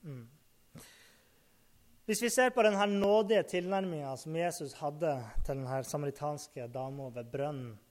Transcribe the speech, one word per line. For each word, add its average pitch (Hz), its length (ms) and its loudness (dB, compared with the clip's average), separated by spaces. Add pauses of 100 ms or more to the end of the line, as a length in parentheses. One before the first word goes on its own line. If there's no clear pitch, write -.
Mm. 131 240 -14 (1800)
Hvis 214 160 0
vi 240 80 2
ser 254 220 4
på 247 160 4
den 208 80 6
her 202 160 4
nådige 202 520 6 (120)
tilnærmingen 180 640 -2
som 156 180 -8
Jesus 165 420 -2
hadde 151 380 0 (300)
til 143 100 0
den 131 140 -4
her 131 180 -2
samaritanske 147 800 -6
dama 135 480 -8
ved 117 160 -10
brønnen. 135 480 -4 (120)